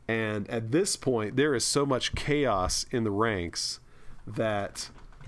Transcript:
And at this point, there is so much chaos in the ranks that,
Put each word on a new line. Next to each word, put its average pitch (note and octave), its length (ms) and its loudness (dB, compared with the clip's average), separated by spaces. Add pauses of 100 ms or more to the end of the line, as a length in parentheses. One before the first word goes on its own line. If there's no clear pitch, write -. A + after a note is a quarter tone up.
And G#2+ 420 -2
at A2+ 220 -4
this F#3 240 4
point, A2+ 400 0
there C#3+ 180 4
is A#2 120 2
so C#3+ 200 2
much C3 300 0
chaos B2 720 2
in A#2+ 140 0
the G#2+ 80 2
ranks G2+ 680 0 (440)
that, G#2+ 640 -2 (380)